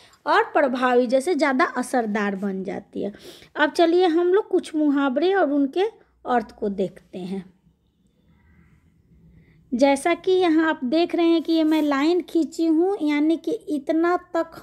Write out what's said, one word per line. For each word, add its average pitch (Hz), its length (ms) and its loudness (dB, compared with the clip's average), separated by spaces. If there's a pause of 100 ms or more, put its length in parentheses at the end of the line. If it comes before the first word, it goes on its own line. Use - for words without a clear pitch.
(260)
और 330 180 4
प्रभावी, 254 640 2
जैसे 269 280 0
ज़्यादा 277 300 2
असरदार 220 720 -4
बन 190 280 -6
जाती 190 380 -10
है। 202 120 -6 (420)
अब 302 160 0
चलिए 349 360 2
हम 349 200 2
लोग 381 200 2
कुछ - 280 -4
मुहावरे 285 580 0
और 349 180 2
उनके 285 300 0 (440)
अर्थ 240 260 -2
को - 180 -6
देखते 190 500 -8
हैं। 185 340 -10 (2250)
जैसा 277 400 2
कि 339 180 -2
यहाँ 330 380 2
आप 311 140 -2
देख 330 320 0
रहे 339 120 2
हैं 330 160 2
कि 330 100 -2
ये 320 100 2
मैं 311 180 2
लाइन 302 400 0
खींची 330 440 -2
हूँ, 339 360 2
यानी 302 360 0
कि - 140 -6
इतना 339 680 -2
तक 330 340 -4 (120)